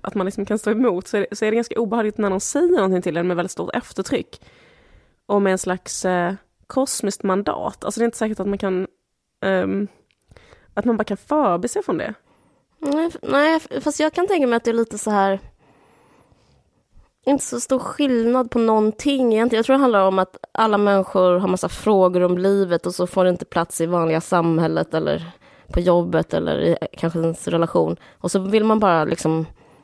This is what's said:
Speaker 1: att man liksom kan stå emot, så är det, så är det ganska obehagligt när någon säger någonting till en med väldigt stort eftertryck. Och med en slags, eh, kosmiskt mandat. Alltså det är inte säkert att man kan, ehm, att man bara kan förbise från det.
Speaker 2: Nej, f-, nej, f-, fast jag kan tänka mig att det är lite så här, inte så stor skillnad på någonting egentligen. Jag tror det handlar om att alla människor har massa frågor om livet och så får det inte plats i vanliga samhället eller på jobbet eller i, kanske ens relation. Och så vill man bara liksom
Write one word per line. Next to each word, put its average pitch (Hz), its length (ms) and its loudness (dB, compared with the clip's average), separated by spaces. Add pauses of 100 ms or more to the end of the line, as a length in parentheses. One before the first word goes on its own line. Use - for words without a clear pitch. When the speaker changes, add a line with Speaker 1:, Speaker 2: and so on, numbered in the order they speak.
Speaker 1:
att - 140 -8
man 196 100 0
liksom 196 200 -6
kan 214 140 -2
stå 214 120 -2
emot, 214 360 0
så - 100 -4
är 196 120 0
det, 208 60 -12
så 220 100 -4
är 214 60 0
det 220 40 0
ganska 233 240 -2
obehagligt 220 380 -2
när 208 120 0
någon 190 120 -2
säger 349 340 2
någonting 190 260 2
till 165 160 -4
en 175 100 0
med 180 80 0
väldigt 175 160 -4
stort - 240 -8
eftertryck. - 680 -6 (840)
Och 202 160 2
med 196 100 2
en 190 60 0
slags, - 480 -6
eh, 180 280 0 (340)
kosmiskt - 560 -4
mandat. - 600 -2
Alltså - 160 -6
det 226 40 2
är - 20 2
inte 233 120 -2
säkert 214 220 -4
att 190 80 -2
man 202 100 -2
kan, 190 300 -2 (540)
ehm, 190 460 -2 (840)
att 208 120 -4
man 226 120 2
bara 220 60 -2
kan 208 140 -4
förbise 247 640 0
från 233 160 -2
det. - 160 -6 (680)
Speaker 2:
Nej, 302 280 0
f-, 339 140 -8
nej, 294 340 2
f-, 294 280 -6
fast 294 160 -4
jag 311 140 0
kan 359 140 0
tänka 330 200 2
mig 233 100 2
att 233 60 -2
det 233 80 0
är - 20 -2
lite 226 240 -2
så 214 140 -4
här, 196 280 2 (1900)
inte 269 200 2
så 240 140 -8
stor 254 200 -2
skillnad 240 720 0
på 247 80 0
någonting 226 760 2
egentligen. 226 260 2
Jag 226 60 0
tror 269 100 4
det 277 60 4
handlar 208 260 4
om 190 120 2
att - 180 -2 (140)
alla 220 260 2
människor 190 640 4
har 196 80 -2
massa 185 220 -2
frågor 185 540 4
om 180 140 2
livet 190 480 2
och 180 100 -4
så 180 120 -2
får 190 160 2
det 185 60 4
inte 175 160 -2
plats - 360 -4
i 165 40 2
vanliga 165 360 0
samhället 160 720 0
eller 156 380 -2 (420)
på 175 60 2
jobbet 175 540 2
eller 165 260 -2
i, 170 180 2 (200)
kanske 165 220 -4
ens 165 280 -4
relation. 170 480 0 (220)
Och - 140 -6
så 196 80 0
vill 202 240 0
man 220 160 2
bara 175 260 2
liksom 160 400 -2 (380)